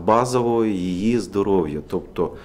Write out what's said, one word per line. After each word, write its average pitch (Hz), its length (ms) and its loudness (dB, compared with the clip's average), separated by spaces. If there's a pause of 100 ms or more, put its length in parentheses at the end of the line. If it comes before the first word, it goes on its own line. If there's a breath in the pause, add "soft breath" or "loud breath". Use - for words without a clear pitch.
базового 117 600 2
її 98 540 0
здоров'я, 95 680 0
тобто 87 460 -4 (120 loud breath)